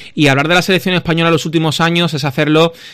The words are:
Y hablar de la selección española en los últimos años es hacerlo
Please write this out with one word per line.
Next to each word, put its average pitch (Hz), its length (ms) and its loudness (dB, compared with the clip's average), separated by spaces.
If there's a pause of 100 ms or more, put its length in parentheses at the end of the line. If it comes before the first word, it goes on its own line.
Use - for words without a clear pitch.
(140)
Y 143 140 2
hablar 139 200 2
de 170 60 2
la 180 80 2
selección 185 320 -2
española 165 340 0
en 165 60 2
los 156 100 -2
últimos 160 380 -2
años 170 320 0
es 135 100 -6
hacerlo 151 480 0 (220)